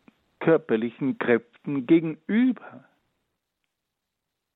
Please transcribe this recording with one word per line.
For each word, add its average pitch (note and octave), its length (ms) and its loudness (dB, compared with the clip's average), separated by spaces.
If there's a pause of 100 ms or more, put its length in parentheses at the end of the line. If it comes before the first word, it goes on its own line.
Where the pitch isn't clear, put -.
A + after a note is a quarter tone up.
(400)
körperlichen B2+ 800 -2
Kräften B2 680 -4
gegenüber. E3+ 960 0 (1700)